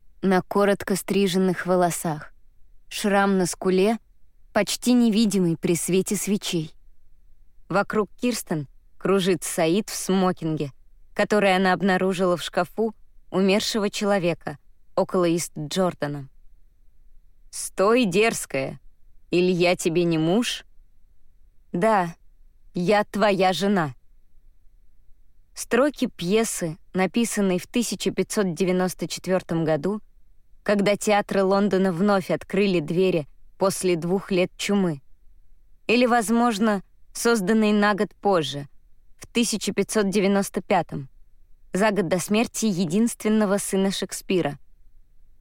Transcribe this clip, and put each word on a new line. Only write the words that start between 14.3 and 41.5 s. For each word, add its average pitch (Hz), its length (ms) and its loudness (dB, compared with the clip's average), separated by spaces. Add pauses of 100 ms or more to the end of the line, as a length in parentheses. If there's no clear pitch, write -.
около 180 320 2
Ист-Джордана. 156 1000 -4 (1200)
"Стой, 233 540 0
дерзкая! 180 760 -2 (500)
Или 185 220 2
я 175 240 2
тебе 175 260 0
не 165 160 0
муж?" 180 460 0 (1080)
"Да, 180 460 0 (580)
я 202 300 2
твоя 196 480 2
жена". 175 420 -2 (1600)
Строки 254 540 0
пьесы, 180 680 -2 (160)
написанной 185 680 0
в - 80 -16
тысяча 214 420 -2
пятьсот 185 440 -2
девяносто 180 520 -2
четвёртом 175 580 -2
году, 160 360 -2 (600)
когда 202 360 2
театры 202 460 2
Лондона 190 500 2
вновь 196 360 2
открыли 185 500 0
двери 170 460 0 (300)
после 185 400 0
двух 175 340 -4
лет 180 280 0
чумы. 185 420 0 (840)
Или, 247 180 2
возможно, 226 800 2 (320)
созданной 220 580 2
на 208 220 4
год 202 220 -4
позже, 143 520 0 (480)
в - 100 -20
тысяча 220 460 -2
пятьсот 202 380 0
девяносто 196 500 0
пятом, 160 480 -2 (640)